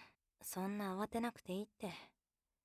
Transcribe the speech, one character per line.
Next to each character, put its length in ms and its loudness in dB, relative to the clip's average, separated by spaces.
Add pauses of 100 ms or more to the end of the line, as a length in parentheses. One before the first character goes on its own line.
(400)
そ 260 0
ん 120 2
な 180 0
慌 120 2
て 120 2
な 120 2
く 100 -16
て 100 -4
い 80 2
い 40 -2
っ 20 -8
て。 260 -4 (720)